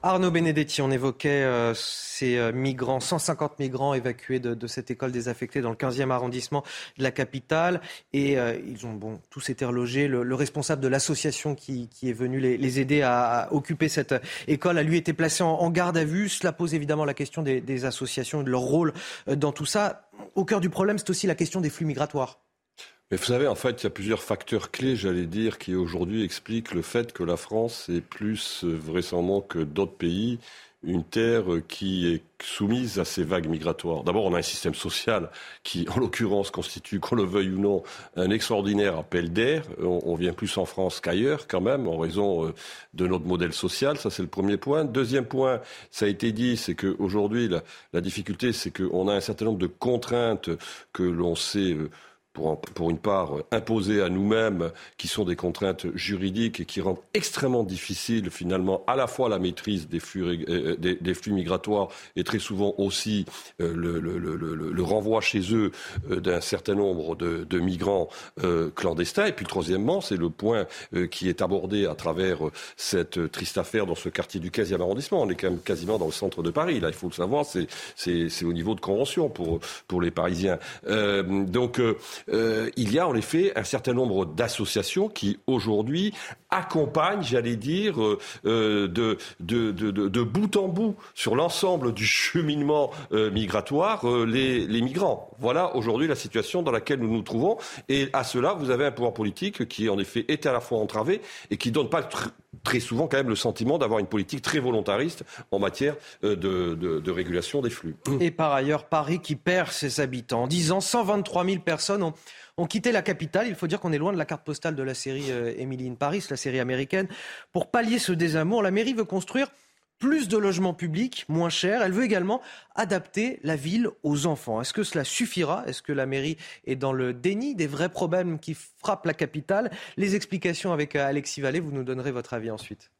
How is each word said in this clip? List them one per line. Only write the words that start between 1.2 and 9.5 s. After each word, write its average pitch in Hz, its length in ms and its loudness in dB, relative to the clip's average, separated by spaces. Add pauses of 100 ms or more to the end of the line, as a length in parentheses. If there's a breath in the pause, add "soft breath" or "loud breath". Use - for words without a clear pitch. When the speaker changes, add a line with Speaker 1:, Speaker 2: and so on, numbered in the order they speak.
Speaker 1:
euh, 123 440 4
ces, - 600 -2
euh, 117 160 2
migrants, 131 480 0
cent 160 200 -2
cinquante - 380 -2
migrants 139 360 0
évacués 127 460 -2
de, 120 140 -2
de 117 140 -6
cette 127 240 -8
école 127 220 -4
désaffectée 123 480 -4
dans 120 80 0
le 113 80 -4
quinzième 131 340 0
arrondissement 123 540 -2 (320 loud breath)
de 131 60 0
la 131 80 2
capitale. 160 680 0 (320 loud breath)
Et, 139 260 2
euh, 117 300 0
ils 123 180 -10
ont, 113 60 -8
bon, 107 380 -8
tous - 180 -10
été 135 160 -2